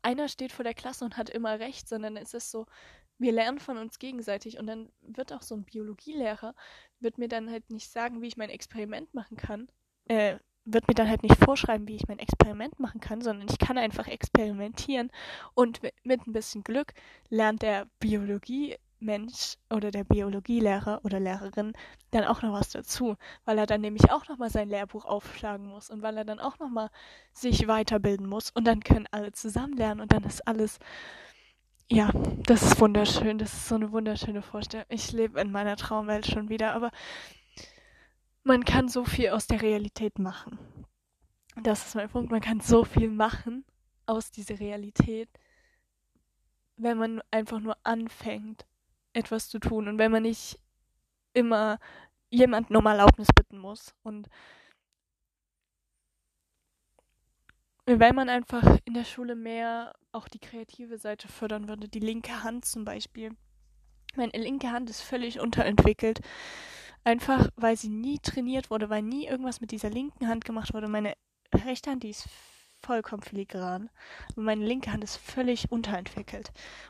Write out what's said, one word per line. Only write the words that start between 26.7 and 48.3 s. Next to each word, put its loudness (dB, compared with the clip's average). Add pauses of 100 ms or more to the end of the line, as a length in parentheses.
sich 2
weiterbilden 2
muss -6
und 2
dann 6
können 6
alle -6
zusammen -4
lernen 0
und 4
dann 2
ist -8
alles, -2 (1120)
ja, 6 (340)
das 8
ist 8
wunderschön, 4
das -6
ist -10
so 0
eine -2
wunderschöne -4
Vorstellung. -10
Ich -6
lebe 0
in -2
meiner -2
Traumwelt -4
schon -2
wieder, 0
aber -4 (1500)
man 6
kann 4
so -2
viel 0
aus -2
der 0
Realität -2
machen. -8 (1040)
Das -2
ist -10
mein -4
Punkt, -4
man 0
kann -2
so 8
viel 4
machen -2 (440)
aus -2
dieser -12
Realität, 0 (1500)
wenn 0
man -2 (100)
einfach -2
nur -4
anfängt, -6 (480)